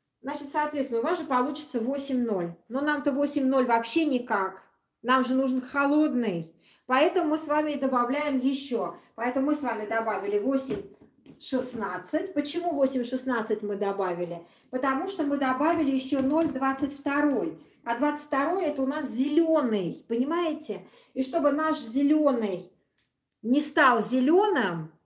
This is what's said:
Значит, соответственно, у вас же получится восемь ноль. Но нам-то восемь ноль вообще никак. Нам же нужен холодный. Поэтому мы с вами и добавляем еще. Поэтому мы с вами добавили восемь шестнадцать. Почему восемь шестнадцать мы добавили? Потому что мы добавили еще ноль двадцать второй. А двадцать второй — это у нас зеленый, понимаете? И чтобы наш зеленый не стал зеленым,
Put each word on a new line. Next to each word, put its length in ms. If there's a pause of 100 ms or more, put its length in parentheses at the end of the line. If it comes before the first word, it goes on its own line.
(220)
Значит, 300
соответственно, 480
у 40
вас 160
же 60
получится 540
восемь 440
ноль. 300 (140)
Но 140
нам-то 300
восемь 360
ноль 180
вообще 400
никак. 580 (380)
Нам 220
же 100
нужен 280
холодный. 920 (320)
Поэтому 440
мы 80
с 100
вами 260
и 60
добавляем 600
еще. 580 (180)
Поэтому 320
мы 80
с 60
вами 240
добавили 540
восемь 420 (580)
шестнадцать. 920
Почему 400
восемь 300
шестнадцать 580
мы 140
добавили? 720 (260)
Потому 360
что 160
мы 140
добавили 540
еще 300
ноль 260
двадцать 520
второй. 580 (280)
А 100
двадцать 300
второй — 400
это 160
у 40
нас 240
зеленый, 960
понимаете? 800 (280)
И 100
чтобы 280
наш 280
зеленый 920 (680)
не 200
стал 400
зеленым, 920 (140)